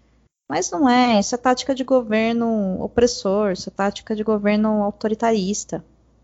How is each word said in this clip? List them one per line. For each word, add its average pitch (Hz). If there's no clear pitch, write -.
Mas 339
não 330
é, 247
isso 202
é 240
tática 254
de 262
governo 226
opressor, 208
isso -
é -
tática 202
de 208
governo 214
autoritarista, 208